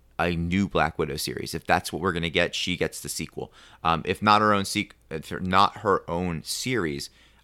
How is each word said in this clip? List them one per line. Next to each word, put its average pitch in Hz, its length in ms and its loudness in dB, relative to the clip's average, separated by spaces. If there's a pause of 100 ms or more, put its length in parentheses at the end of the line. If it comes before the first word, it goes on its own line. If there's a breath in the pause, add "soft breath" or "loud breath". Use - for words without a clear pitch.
(200)
a 87 120 2
new 87 360 0
Black 80 300 0
Widow 73 180 -2
series. - 380 -6
If 80 140 -8
that's 90 260 2
what 78 80 -4
we're 92 100 2
gonna 85 200 -2
get, 87 240 2
she 90 200 -2
gets 82 240 -2
the - 80 -10
sequel. - 460 -8 (300 loud breath)
Um, 82 200 2
if 95 160 -2
not 107 220 6
her 107 100 6
own 98 120 2
sequ-, - 300 -4 (180)
if 78 280 -10
not 92 380 2
her 98 320 2
own 85 340 -2
series, 87 680 -4 (320 soft breath)